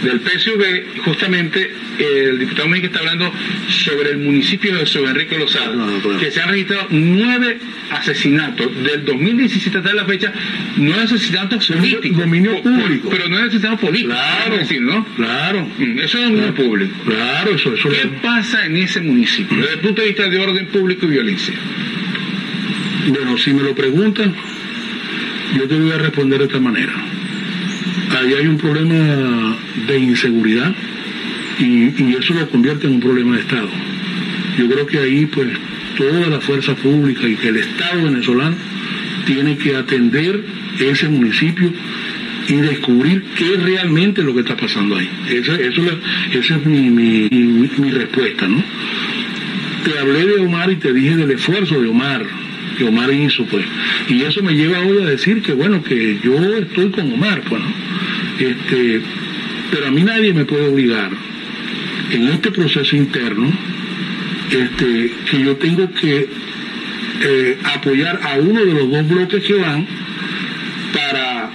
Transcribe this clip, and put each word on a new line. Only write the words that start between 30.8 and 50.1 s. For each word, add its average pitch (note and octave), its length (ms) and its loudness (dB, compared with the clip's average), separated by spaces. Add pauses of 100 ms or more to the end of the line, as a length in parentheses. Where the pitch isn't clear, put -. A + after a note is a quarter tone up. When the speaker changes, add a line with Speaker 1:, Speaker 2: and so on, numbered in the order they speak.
Speaker 2:
y, C3+ 40 4 (400)
y B2+ 140 4
eso E3+ 160 0
lo E3 160 0
convierte C#3+ 380 2
en C3+ 60 4
un A#2+ 80 4
problema B2 340 4
de G#2+ 60 0
Estado. G#2+ 260 -2 (920)
Yo A#2+ 120 4
creo C#3+ 180 2
que D#3 120 0
ahí, C#3 260 4
pues, C#3 240 -2 (480)
toda D#3+ 300 2
la D3+ 120 0
fuerza C#3 360 0
pública C3+ 520 2
y A2 80 2
que A#2 140 -2
el A2 80 2
Estado E3 460 -2
venezolano C3 520 2 (720)
tiene C#3+ 320 2
que C#3+ 180 0
atender C3+ 640 2 (380)
ese C#3 300 2
municipio D#3+ 640 2 (760)
y D3 60 0
descubrir C#3+ 720 2 (140)
qué F3 180 2
es F3+ 80 0
realmente F#3 600 2
lo C3+ 100 0
que B2 60 2
está A#2+ 160 -2
pasando G2+ 400 -2
ahí. F#2 140 -2 (200)
Esa, B2 260 0
eso B2+ 260 0
es E3+ 100 2
la, - 480 -4
esa D#3 160 2
es D3 100 0
mi, C#3+ 240 4
mi, A2+ 400 4
mi, A#2+ 480 4
mi C#3 140 2
respuesta, A2+ 560 0
¿no? B2 160 2 (1200)
Te D3+ 160 -2
hablé C#3 260 2